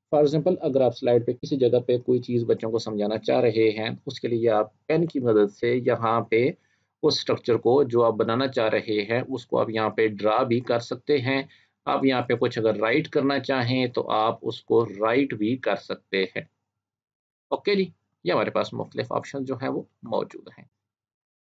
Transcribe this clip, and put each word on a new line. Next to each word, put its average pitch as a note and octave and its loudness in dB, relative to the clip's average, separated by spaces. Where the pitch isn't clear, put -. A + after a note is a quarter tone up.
For D3+ 4
example D#3 0
अगर C3+ 2
आप A#2+ 2
स्लाइड A#2+ 2
पे B2 0
किसी - -4
जगह B2 4
पे B2 2
कोई B2 0
चीज़ A#2+ -2
बच्चों A2+ 0
को A2+ 0
समझाना G#2+ -2
चाह B2+ 0
रहे A2+ 4
हैं, A2+ -6
उसके B2+ -6
लिए A#2 0
आप A2 0
पेन E3 2
की D3+ -6
मदद G#2+ 4
से A#2+ -2
यहाँ A#2 0
पे A#2+ 2
उस D3 2
स्ट्रक्चर A#2 0
को C3 4
जो A#2 2
आप A2+ 4
बनाना A2+ 0
चाह A#2+ 0
रहे G#2+ -2
हैं A#2 -2
उसको B2+ -4
आप A#2 0
यहाँ A2 -2
पे A2 0
ड्रा G#2+ 0
भी A#2+ 0
कर B2 -2
सकते B2+ -2
हैं C3+ -2
आप C3+ 0
यहाँ C3 2
पे B2 -2
कुछ A#2+ 0
अगर A2 2
राइट A#2 0
करना C#3 0
चाहें B2+ 0
तो A2+ -4
आप A2 -2
उसको A#2 0
राइट A2+ 0
भी G#2+ -2
कर G#2+ -2
सकते - -4
हैं। - -10
ओके G3+ -2
जी, F#3+ 0
ये F3 0
हमारे A2 0
पास - -2
मुख्तलिफ A#2+ -8
ऑप्शन - -6
जो C3 -6
है C3 -6
वो - -8
मौजूद - -6
हैं। - -20